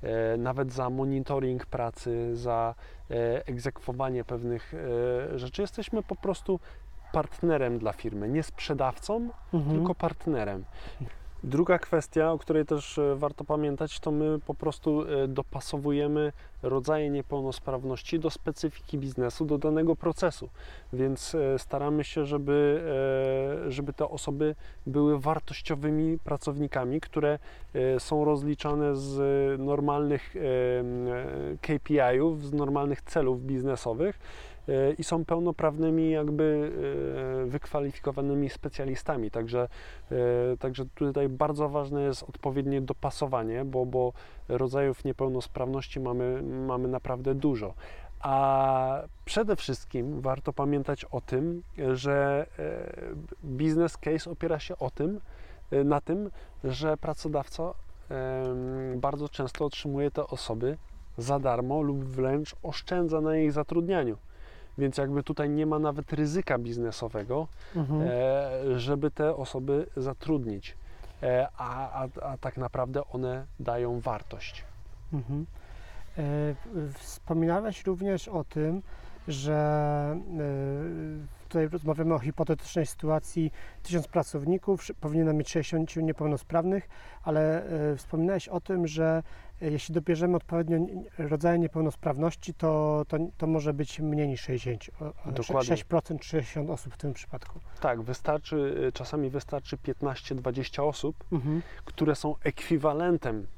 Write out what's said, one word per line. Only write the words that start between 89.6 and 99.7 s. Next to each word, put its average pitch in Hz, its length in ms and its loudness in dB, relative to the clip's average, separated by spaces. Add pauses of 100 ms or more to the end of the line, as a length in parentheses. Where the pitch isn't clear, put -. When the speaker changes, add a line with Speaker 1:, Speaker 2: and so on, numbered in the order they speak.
Speaker 2:
e, 160 80 0
jeśli 151 240 -2
dobierzemy 170 420 4
odpowiednio 165 400 2
n-, 185 280 0 (140)
rodzaje 156 400 4
niepełnosprawności, 160 960 0
to, 151 540 4
to, 156 80 -2 (220)
to 165 80 0
może 156 280 2
być 143 260 -4
mniej 151 280 2
niż 131 120 -2
sześćdziesięciu, 120 600 -4
o, 156 40 -6
o, 147 80 -6 (140)
sze-, 123 60 -4
Speaker 1:
Dokładnie. 123 360 2
Speaker 2:
sześć 135 160 2
procent, 160 400 0
sześćdziesiąt 151 460 -2
osób 143 240 -6
w - 20 -12
tym 143 160 -2
przypadku. - 460 -8 (220)
Speaker 1:
Tak, 120 220 2
wystarczy, 139 840 0
e, 127 40 0
czasami 135 380 -2
wystarczy 139 480 -4